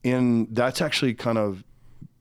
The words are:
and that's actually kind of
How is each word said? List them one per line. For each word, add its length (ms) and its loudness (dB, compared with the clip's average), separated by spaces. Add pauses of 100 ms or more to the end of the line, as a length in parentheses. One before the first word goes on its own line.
and 460 2
that's 320 0
actually 320 0
kind 240 -2
of 240 -2 (580)